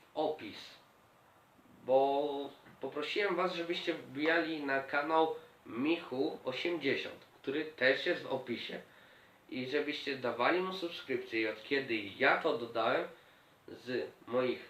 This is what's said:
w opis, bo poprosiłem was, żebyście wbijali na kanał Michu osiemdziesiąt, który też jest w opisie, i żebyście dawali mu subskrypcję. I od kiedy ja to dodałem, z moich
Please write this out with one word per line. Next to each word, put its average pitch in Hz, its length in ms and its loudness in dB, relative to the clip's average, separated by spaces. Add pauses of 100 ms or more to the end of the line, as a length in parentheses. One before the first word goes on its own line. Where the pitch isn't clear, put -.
w - 160 -20
opis, 151 400 -2 (1300)
bo 139 640 4 (320)
poprosiłem 175 540 0
was, 185 180 2
żebyście 170 400 -2
wbijali 156 680 0
na 135 160 2
kanał 160 560 4 (300)
Michu 139 800 0
osiemdziesiąt, 135 800 -2 (160)
który 151 240 -2
też - 400 2
jest 160 180 0
w - 80 -6
opisie, - 500 -4 (680)
i 127 180 -4
żebyście 143 480 -2
dawali 127 460 2
mu 190 120 -2
subskrypcję. 127 680 -4
I 107 60 2
od 107 160 -6
kiedy 131 320 0
ja 110 420 2
to 160 200 0
dodałem, 123 500 0 (600)
z - 420 -6 (180)
moich 123 420 0